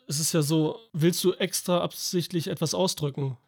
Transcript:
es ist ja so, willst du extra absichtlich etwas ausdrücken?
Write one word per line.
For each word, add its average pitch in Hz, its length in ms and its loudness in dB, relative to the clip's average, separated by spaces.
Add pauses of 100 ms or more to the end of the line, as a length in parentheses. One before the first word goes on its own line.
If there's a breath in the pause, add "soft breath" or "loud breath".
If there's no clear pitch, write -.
es 143 140 -4
ist 151 140 -2
ja 160 80 4
so, 156 340 2 (160)
willst 170 320 2
du 185 80 4
extra 180 480 0
absichtlich 170 680 -2
etwas - 260 -2
ausdrücken? 147 720 -2